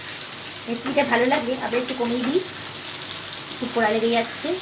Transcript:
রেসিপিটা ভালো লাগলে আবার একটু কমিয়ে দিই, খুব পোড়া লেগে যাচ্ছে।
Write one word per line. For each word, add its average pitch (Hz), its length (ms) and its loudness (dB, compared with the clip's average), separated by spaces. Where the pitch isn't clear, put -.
রেসিপিটা 262 360 2
ভালো 240 220 4
লাগলে 262 260 2
আবার 226 220 -2
একটু 254 240 0
কমিয়ে 240 260 0
দিই, 294 160 4
খুব 233 140 -2
পোড়া 220 160 4
লেগে 226 200 4
যাচ্ছে। 233 520 2